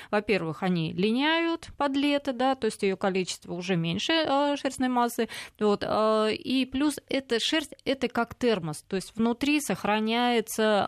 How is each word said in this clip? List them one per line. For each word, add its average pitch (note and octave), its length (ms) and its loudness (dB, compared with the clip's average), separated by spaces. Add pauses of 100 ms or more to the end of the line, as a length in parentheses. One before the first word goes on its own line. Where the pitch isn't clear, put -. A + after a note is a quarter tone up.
(120)
во-первых, E3 500 0
они F3 320 0
линяют D4+ 840 0
под C#4+ 200 0
лето, C#4+ 340 0
да, B3+ 220 2
то C4 120 -4
есть G#3+ 180 -4
ее F#3+ 120 2
количество F#3 580 -4
уже F3+ 220 -2
меньше, E3+ 380 0
э, C#4+ 420 2
шерстной C4 340 -2
массы. A#3+ 400 0 (300)
Вот, G#3 240 2
э, G#3+ 520 2
и C4 320 0
плюс C#4 320 0 (100)
эта B3+ 300 0
шерсть, D4+ 340 -2 (120)
это C4 220 0
как A#3 280 -2
термос, F#3 520 0
то - 80 -4
есть - 200 -6
внутри A#3+ 460 2
сохраняется A3 1300 2